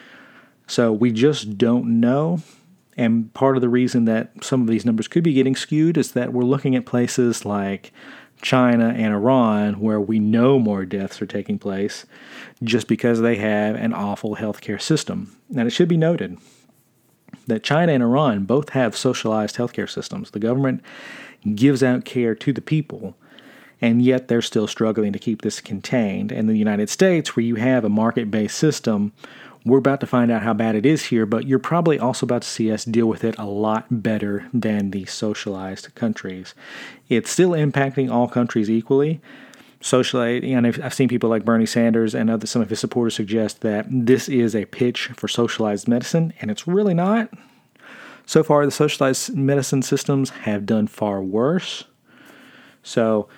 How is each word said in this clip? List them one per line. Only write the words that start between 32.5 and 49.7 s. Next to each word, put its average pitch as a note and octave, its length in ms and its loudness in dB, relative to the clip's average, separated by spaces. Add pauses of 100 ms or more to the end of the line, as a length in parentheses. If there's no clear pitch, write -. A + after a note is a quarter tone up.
us G#2+ 100 -4
deal A#2 220 2
with A2 200 0
it A2+ 140 -2
a G#2+ 60 -10
lot G#2+ 580 -2
better G#2 520 -2
than G#2 360 0
the F#2+ 140 -6
socialized G2 880 -8
countries. F#2+ 600 -8 (560)
It's - 180 2
still F3+ 220 2
impacting C#3 600 0
all A#2+ 160 2
countries A#2 440 0
equally. C#3+ 500 0 (640)
Socialized, B2 600 0
and B2 220 2
I've, A2+ 160 0
I've - 120 -8
seen C3 140 2
people A#2 200 0
like A2 160 0
Bernie A2+ 220 4
Sanders A2+ 480 2
and A2+ 160 0
other, A2+ 160 -2
some A#2+ 160 0
of G#2 80 -4
his A2 100 -4
supporters A2+ 340 -2
suggest G#2+ 460 -2
that G#2+ 300 -2
this C3 400 2
is A#2 260 2
a G2 80 -2
pitch - 440 -4
for A2+ 200 -8
socialized G#2+ 580 -2
medicine, D#3+ 540 0
and G#2+ 100 -6
it's - 160 -10
really F#3+ 280 2
not. G#3 360 0 (960)
So - 180 4
far, D3 220 4
the C#3 80 0
socialized D3 640 0
medicine C#3 460 0